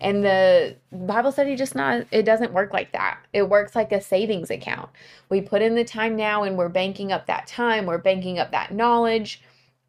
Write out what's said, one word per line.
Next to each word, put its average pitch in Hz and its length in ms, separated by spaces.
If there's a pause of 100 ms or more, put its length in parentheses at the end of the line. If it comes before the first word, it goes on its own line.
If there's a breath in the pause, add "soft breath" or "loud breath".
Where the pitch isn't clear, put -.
And 202 240
the 185 520 (140)
Bible 208 420
study 277 240
just 262 180
not, 240 360
it 214 120
doesn't 220 320
work 196 180
like 196 200
that. 90 260 (160)
It 202 160
works 208 260
like 214 160
a 196 80
savings 196 500
account. - 380 (400 loud breath)
We 196 140
put 202 180
in 226 140
the 233 100
time 220 320
now, 208 280
and 196 120
we're 175 140
banking 190 420
up 170 140
that - 200
time, 226 380
we're 170 140
banking 185 400
up - 140
that 131 200
knowledge 226 680 (460 soft breath)